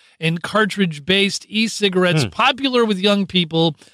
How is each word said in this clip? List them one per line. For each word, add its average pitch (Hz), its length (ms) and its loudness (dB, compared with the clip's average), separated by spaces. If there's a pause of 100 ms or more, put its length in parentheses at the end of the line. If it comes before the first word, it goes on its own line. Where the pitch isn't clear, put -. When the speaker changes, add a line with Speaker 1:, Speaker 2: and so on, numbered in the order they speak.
(200)
Speaker 1:
in 165 200 -2
cartridge-based 190 1080 -2
e-cigarettes 185 760 0
Speaker 2:
Hmm. 104 60 -2
Speaker 1:
popular 247 540 0
with 214 160 0
young 202 280 0
people, 165 480 0 (180)